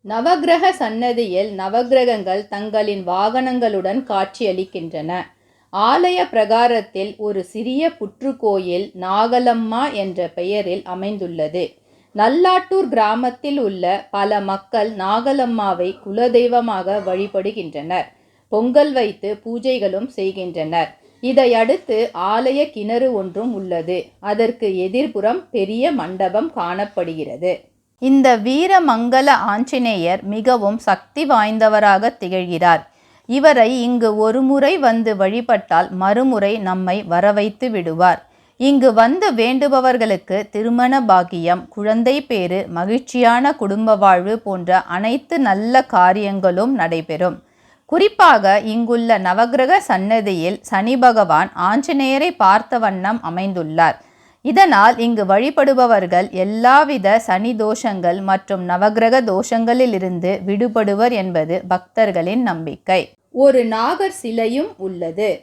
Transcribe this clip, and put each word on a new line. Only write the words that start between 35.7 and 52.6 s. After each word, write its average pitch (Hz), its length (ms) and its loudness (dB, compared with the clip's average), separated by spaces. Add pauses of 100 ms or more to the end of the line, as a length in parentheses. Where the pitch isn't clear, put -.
மறுமுறை 214 500 0 (140)
நம்மை 185 300 -2 (160)
வரவைத்து 208 640 0
விடுவார். 170 440 2 (480)
இங்கு 262 220 4 (100)
வந்து 320 260 2 (140)
வேண்டுபவர்களுக்கு 247 960 0 (160)
திருமண 240 540 0
பாக்கியம், 180 560 2 (120)
குழந்தை 226 400 0 (140)
பேறு, 185 300 -2 (160)
மகிழ்ச்சியான 247 840 0
குடும்ப 214 420 0
வாழ்வு 190 320 4 (100)
போன்ற 180 360 0 (140)
அனைத்து 240 420 -4 (100)
நல்ல 226 360 2 (120)
காரியங்களும் 196 840 2
நடைபெறும். 165 580 -4 (540)
குறிப்பாக 294 680 4 (160)
இங்குள்ள 233 520 0
நவக்கிரக 247 520 2 (120)
சன்னதியில் 196 800 0
சனி 220 340 0
பகவான் 190 460 4 (180)
ஆஞ்சநேயரை 277 640 0 (100)
பார்த்த 208 420 4